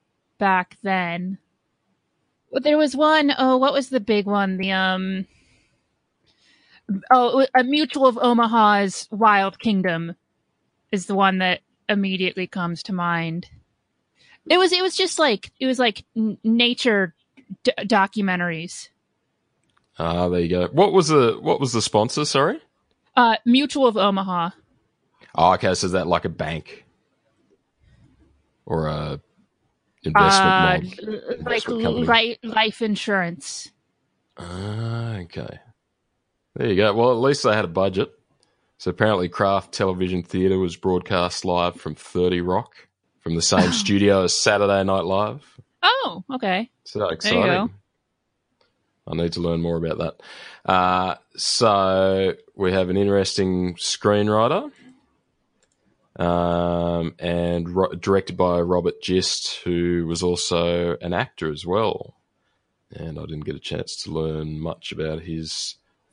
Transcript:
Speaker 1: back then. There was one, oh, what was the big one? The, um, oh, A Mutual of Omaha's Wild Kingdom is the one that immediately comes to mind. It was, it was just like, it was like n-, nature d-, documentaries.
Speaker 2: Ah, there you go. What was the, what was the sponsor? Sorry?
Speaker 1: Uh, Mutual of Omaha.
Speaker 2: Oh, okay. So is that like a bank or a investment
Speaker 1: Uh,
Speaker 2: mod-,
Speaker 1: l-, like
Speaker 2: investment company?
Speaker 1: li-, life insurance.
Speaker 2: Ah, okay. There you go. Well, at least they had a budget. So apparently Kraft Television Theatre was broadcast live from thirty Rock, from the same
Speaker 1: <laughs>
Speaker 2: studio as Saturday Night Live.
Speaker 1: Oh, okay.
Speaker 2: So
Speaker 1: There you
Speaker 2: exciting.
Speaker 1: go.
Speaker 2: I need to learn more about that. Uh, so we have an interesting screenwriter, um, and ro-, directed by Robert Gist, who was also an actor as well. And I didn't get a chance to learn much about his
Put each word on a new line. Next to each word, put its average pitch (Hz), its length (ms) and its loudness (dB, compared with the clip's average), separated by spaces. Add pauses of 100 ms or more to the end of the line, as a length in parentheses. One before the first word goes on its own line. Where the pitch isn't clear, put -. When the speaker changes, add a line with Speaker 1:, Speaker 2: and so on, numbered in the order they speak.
(380)
Speaker 1:
back 185 440 0
then. 180 560 -4 (1120)
There 294 260 2
was 277 180 2
one, 302 420 4
oh, 262 180 4
what 262 160 2
was 269 160 -2
the 262 120 -2
big 208 260 0
one? 196 300 0
The, 190 160 -4
um, 190 540 -2 (1800)
oh, 254 440 4
A 254 100 0
Mutual 285 420 0
of 233 120 2
Omaha's 220 920 2
Wild 202 480 2
Kingdom 180 580 -2 (760)
is 180 160 -4
the 202 80 -4
one 190 240 2
that 180 220 0 (280)
immediately 190 580 -2
comes 170 380 -6
to 208 80 -8
mind. 170 540 -4 (1040)
It 349 100 6
was, 359 140 4
it 359 100 0
was 370 140 -2
just 370 220 -2
like, 262 420 0
it 262 60 -2
was 254 120 0
like 233 260 0 (120)
n-, 220 260 -2
nature 226 720 2 (480)
d-, - 100 0 (100)
documentaries. 185 1080 -2 (1080)
Speaker 2:
Ah, 85 300 0
there 87 120 0
you 85 80 0
go. 90 200 0
What 180 240 2
was 170 160 4
the, 127 320 4
what 151 200 0
was 127 120 -2
the 113 100 0
sponsor? 120 420 0
Sorry? 160 360 0 (560)
Speaker 1:
Uh, 233 280 4
Mutual 269 420 2
of 214 100 2
Omaha. 190 540 -2 (840)
Speaker 2:
Oh, 87 200 4
okay. 92 200 0
So 92 120 -4
is 87 60 -2
that 87 140 0
like 85 180 0
a 85 60 -4
bank 80 540 -10 (1800)
or 78 220 -2
a 76 320 -6 (800)
investment 190 480 4
Speaker 1:
Uh, 190 100 4
Speaker 2:
mod-, 185 240 2 (180)
Speaker 1:
l-, 214 120 -10
like - 240 -10
Speaker 2:
investment 240 440 -6
company? 233 240 -2
Speaker 1:
li-, 226 360 2
life 220 400 -4
insurance. 190 880 -6 (640)
Speaker 2:
Ah, 110 800 -8
okay. 80 420 -12 (920)
There - 140 -2
you 95 80 2
go. 104 160 4
Well, 120 200 4
at 113 60 2
least 139 240 2
they 110 120 4
had 107 100 0
a 87 40 -4
budget. 95 440 -2 (640)
So - 120 -6
apparently 98 380 2
Kraft 98 440 0
Television 92 500 -2
Theatre 92 360 0
was 87 180 -2
broadcast 90 680 0
live 87 320 0
from 76 180 -10
thirty 90 460 -2
Rock, 90 480 -4 (320)
from 82 140 -4
the 82 80 -2
same 92 300 4
Speaker 1:
<laughs> - 0 -
Speaker 2:
studio 98 520 4
as 87 100 0
Saturday 101 500 2
Night 95 200 0
Live. 104 400 -2 (380)
Speaker 1:
Oh, 415 420 -2 (100)
okay. 214 360 -4 (140)
Speaker 2:
So - 140 -10
Speaker 1:
There 98 100 -2
you 82 60 -2
Speaker 2:
exciting. - 280 0
Speaker 1:
go. 190 280 0 (1400)
Speaker 2:
I 80 100 -6
need 85 160 0
to 87 80 -6
learn 85 200 0
more 85 160 -2
about 82 220 -4
that. - 720 -8
Uh, 92 440 2 (220)
so 95 960 2 (200)
we 92 180 0
have 92 180 0
an 92 60 0
interesting 95 800 2
screenwriter, 107 960 0 (1500)
um, 87 1040 0
and 85 500 -2
ro-, 92 260 0
directed 95 420 -2
by 90 240 2
Robert 87 420 0
Gist, - 640 -2
who 87 420 -2
was 82 160 -4
also 87 800 -2
an 87 120 -6
actor 90 380 -4
as 80 160 -10
well. 101 480 -4 (800)
And 76 260 -12
I 78 40 -12
didn't 78 240 -12
get 71 100 -10
a 69 40 -16
chance - 440 -10
to - 60 -14
learn 78 500 -6
much - 320 -10
about 78 300 -8
his 80 540 -10 (360)